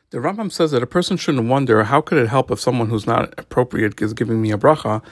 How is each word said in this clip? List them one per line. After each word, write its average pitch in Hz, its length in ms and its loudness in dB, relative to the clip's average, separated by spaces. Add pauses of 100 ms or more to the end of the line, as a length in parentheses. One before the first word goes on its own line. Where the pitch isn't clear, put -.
The - 80 -8
Rambam 190 340 -4
says 160 200 0
that 123 100 2
a 120 60 -4
person 180 280 0
shouldn't 131 320 0
wonder, 123 360 2
"How 139 180 2
could 160 160 0
it 120 100 4
help 131 220 0
if - 100 -2
someone 120 300 0
who's 113 160 -2
not 120 320 0
appropriate 110 640 -2
is 107 120 -2
giving 113 280 -2
me 110 100 0
a 104 60 0
bracha?" 110 540 2